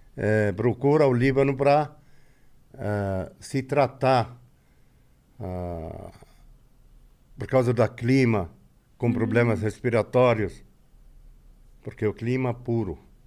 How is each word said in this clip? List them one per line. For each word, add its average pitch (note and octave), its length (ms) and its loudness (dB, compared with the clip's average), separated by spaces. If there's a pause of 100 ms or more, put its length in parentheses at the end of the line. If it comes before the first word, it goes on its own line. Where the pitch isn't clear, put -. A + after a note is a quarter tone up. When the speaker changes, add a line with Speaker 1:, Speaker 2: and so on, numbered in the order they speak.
(160)
Speaker 1:
é, G#2 360 0
procura B2 540 2
o C3 60 4
Líbano C3+ 440 2
pra, C#3+ 400 2 (800)
é, G2 680 -4
se C3+ 220 -6
tratar, C3 720 0 (1040)
ah, F2 680 -10 (1300)
por A#2+ 80 -6
causa B2+ 260 2
do A2+ 160 2
clima, A#2 600 0 (480)
com - 100 0
Speaker 2:
Hum. B2 40 2
Speaker 1:
problemas A#2 500 0
respiratórios, A2 1000 0 (1160)
porque - 240 -6
o G2+ 80 0
clima B2 400 -2
puro, A#2 440 -4 (280)